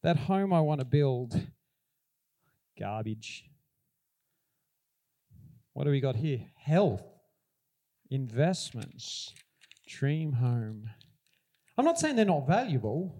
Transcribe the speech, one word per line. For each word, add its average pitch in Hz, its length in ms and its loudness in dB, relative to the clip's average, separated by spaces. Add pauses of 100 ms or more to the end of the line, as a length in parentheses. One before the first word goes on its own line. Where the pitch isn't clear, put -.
that 165 120 4
home 190 380 2
I 165 80 6
want 147 200 2
to 131 40 -2
build. 127 640 2 (1300)
Garbage. 110 680 -8 (2250)
What 139 120 -4
do 147 40 2
we 139 100 2
got 127 180 -2
here? 139 240 -2 (140)
Health, 151 480 2 (1080)
investments, 131 1200 -4 (540)
dream 151 460 -2
home. 113 580 -2 (880)
I'm 254 60 4
not 330 160 4
saying 311 160 0
they're 220 100 6
not 147 220 2
valuable 160 720 0